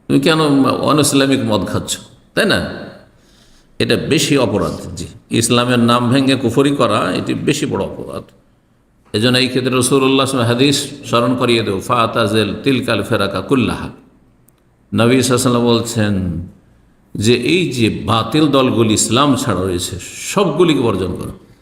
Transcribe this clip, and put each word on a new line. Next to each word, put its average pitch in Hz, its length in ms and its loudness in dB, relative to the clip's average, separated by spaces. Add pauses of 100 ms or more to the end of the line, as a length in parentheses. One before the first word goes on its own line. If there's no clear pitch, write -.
তুমি 139 120 2
কেন 147 440 2
অনইসলামিক 135 800 2
মদ 107 220 0
খাচ্ছ?" - 320 -6 (360)
তাই - 120 0
না? 113 240 -2 (1080)
এটা 120 180 0
বেশি 147 420 0
অপরাধ। 101 580 -4
জি, - 100 -10 (240)
ইসলামের 123 480 2
নাম 120 340 2
ভেঙে 135 240 2
কুফরি 123 340 2
করা 127 420 0
এটি - 220 -4
বেশি 123 320 -2
বড় 101 180 -4
অপরাধ। - 380 -12 (880)
এজন্য 123 260 2
এই 131 100 2
ক্ষেত্রে 127 280 -2
রাসূলুল্লাহ 135 500 2
সাল্লাল্লাহু 120 300 0
আলাইহি 143 160 4
ওয়াসাল্লাম - 240 -6
হাদিস - 120 -16
স্মরণ 127 280 2
করিয়ে 120 260 2
দেব, 101 180 -4
"ফাতাজিল 110 840 0
তিলকাল 117 400 0
ফিরাকা 98 380 -2
কুল্লাহা।" 107 480 -2 (1040)
নবী 120 280 4
সাল্লাল্লাহু 123 60 0
আলাইহি - 20 2
ওয়াসাল্লাম 120 360 2
বলছেন 101 800 0 (680)
যে 110 200 2
এই 143 380 0
যে 120 180 0
বাতিল 113 580 0
দলগুলি 117 460 2
ইসলাম 127 420 2
ছাড়া 92 260 -2
রয়েছে 92 380 -4
সবগুলিকে 160 800 0
বর্জন 95 340 -2
করো। - 340 -12 (140)